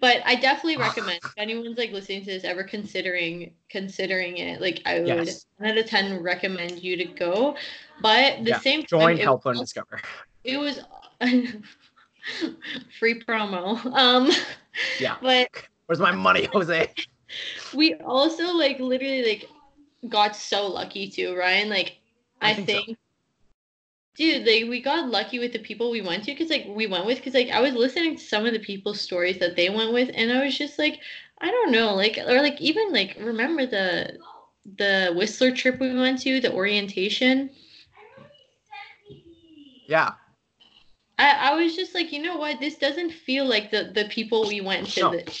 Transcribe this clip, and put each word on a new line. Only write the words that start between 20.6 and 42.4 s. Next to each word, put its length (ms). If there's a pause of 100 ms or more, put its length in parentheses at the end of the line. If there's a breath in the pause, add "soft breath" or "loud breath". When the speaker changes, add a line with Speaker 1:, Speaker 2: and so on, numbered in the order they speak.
Speaker 1:
lucky 420
too, 260
Ryan. 320
Like, 300 (420)
Speaker 2:
I 100
Speaker 1:
I 40
Speaker 2:
think 160
so. 60
Speaker 1:
think, 220 (1160)
dude, 300
like, 240
we 100
got 300
lucky 280
with 140
the 60
people 320
we 100
went 240
to, 100
'cause, 160
like, 180
we 180
went 200
with, 160
'cause, 120
like, 160
I 100
was 140
listening 420
to 80
some 220
of 60
the 80
people's 400
stories 380
that 180
they 140
went 220
with, 220
and 180
I 120
was 120
just 220
like, 220 (400 loud breath)
I 100
don't 220
know, 220
like, 240
or, 220
like, 200
even, 320
like, 260
remember 480
the, 520 (580)
the 400
Whistler 340
trip 300
we 140
went 280
to, 180
the 120
orientation? 1000 (2250 loud breath)
Speaker 2:
Yeah. 280 (1040)
Speaker 1:
I, 340
I 20
was 220
just 180
like, 180
"You 100
know 140
what? 220